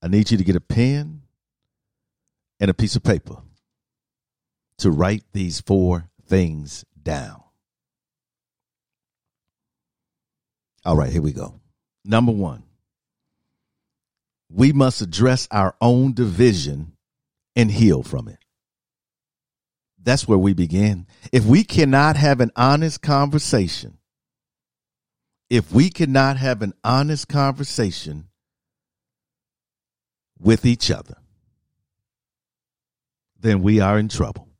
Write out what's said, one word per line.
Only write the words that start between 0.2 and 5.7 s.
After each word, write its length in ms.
you 80
to 60
get 120
a 40
pen 600
and 100
a 40
piece 220
of 60
paper 340
to 120
write 420
these 280
four 480